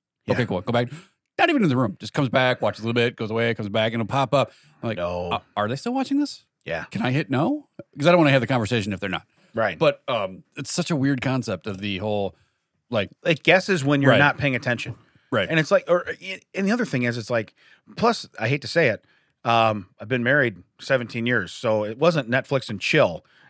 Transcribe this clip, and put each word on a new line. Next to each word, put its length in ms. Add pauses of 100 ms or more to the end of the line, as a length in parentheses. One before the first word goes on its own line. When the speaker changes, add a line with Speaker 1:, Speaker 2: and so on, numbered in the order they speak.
(240)
Speaker 1:
Yeah. 100
Speaker 2:
Okay, 120
cool. 160
Go 100
back. 160 (500)
Not 120
even 120
in 60
the 80
room. 240
Just 140
comes 160
back, 320
watches 200
a 40
little 80
bit, 220
goes 140
away, 220
comes 160
back, 240
and 80
it'll 100
pop 220
up. 200 (300)
I'm 60
like, 80
Speaker 1:
No. 360
Speaker 2:
"Uh, 60 (160)
are 140
they 80
still 160
watching 260
this? 280 (180)
Speaker 1:
Yeah. 260
Speaker 2:
Can 120
I 80
hit 180
no?" 400 (300)
'Cause 80
I 60
don't 60
wanna 120
have 100
the 60
conversation 480
if 60
they're 100
not. 160 (280)
Speaker 1:
Right. 240
Speaker 2:
But, 300
um, 360 (120)
it's 160
such 180
a 60
weird 240
concept 460
of 160
the 160
whole, 360 (540)
like 220 (120)
Speaker 1:
It 200
guesses 420
when 160
you're 120
Speaker 2:
Right. 60
Speaker 1:
not 200
paying 180
attention. 380 (360)
Speaker 2:
Right. 180
Speaker 1:
And 120
it's 100
like, 180
or, 180 (480)
and 120
the 60
other 140
thing 160
is, 160
it's 100
like, 240 (460)
plus, 280 (140)
I 80
hate 140
to 60
say 200
it, 160 (400)
um, 460 (100)
I've 80
been 160
married 320 (240)
seventeen 440
years, 280
so 320
it 140
wasn't 300
Netflix 400
and 120
chill. 440 (240)